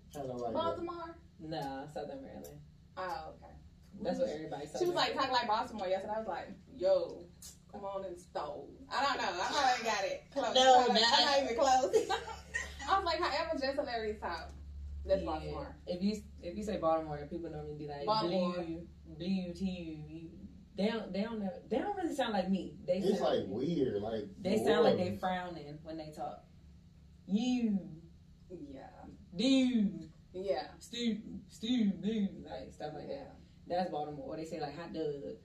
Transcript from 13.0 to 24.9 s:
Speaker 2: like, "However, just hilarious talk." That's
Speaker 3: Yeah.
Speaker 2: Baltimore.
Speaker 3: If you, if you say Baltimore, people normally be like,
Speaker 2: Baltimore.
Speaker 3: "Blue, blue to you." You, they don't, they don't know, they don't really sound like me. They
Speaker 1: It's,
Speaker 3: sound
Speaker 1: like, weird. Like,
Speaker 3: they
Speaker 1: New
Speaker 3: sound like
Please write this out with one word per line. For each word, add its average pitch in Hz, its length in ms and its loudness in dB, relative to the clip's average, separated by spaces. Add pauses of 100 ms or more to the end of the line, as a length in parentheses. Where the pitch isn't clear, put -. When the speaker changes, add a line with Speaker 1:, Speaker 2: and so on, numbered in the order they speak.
Speaker 2:
like, 330 140 2
"However, 320 380 0
just 269 200 0
hilarious 226 420 -2
talk." - 300 -6 (560)
That's 190 160 4
Speaker 3:
Yeah. 165 40 -4
Speaker 2:
Baltimore. 156 500 -4 (100)
Speaker 3:
If 175 160 -2
you, 208 140 2 (260)
if 175 160 -8
you 214 40 -4
say 196 140 -2
Baltimore, 160 540 0
people 165 200 -6
normally 151 280 -8
be 147 100 -8
like, 143 160 -8
Speaker 2:
Baltimore. 185 480 2
Speaker 3:
"Blue, 170 340 -6 (300)
blue 180 380 -2
to 196 100 -4
you." 170 320 -6 (120)
You, 165 200 -12 (480)
they 196 120 2
don't, 214 240 -4
they 196 100 0
don't 226 160 -4
know, 196 120 -4 (200)
they 226 80 2
don't 392 180 -2
really 320 200 -2
sound 233 160 0
like 190 180 2
me. 180 240 0 (100)
They 180 100 2
Speaker 1:
It's, 190 260 4
Speaker 3:
sound - 120 4
Speaker 1:
like, 104 140 2
weird. 117 560 0
Like, 113 220 -2 (180)
Speaker 3:
they 196 140 2
Speaker 1:
New - 100 4
Speaker 3:
sound 156 160 6
like 185 140 8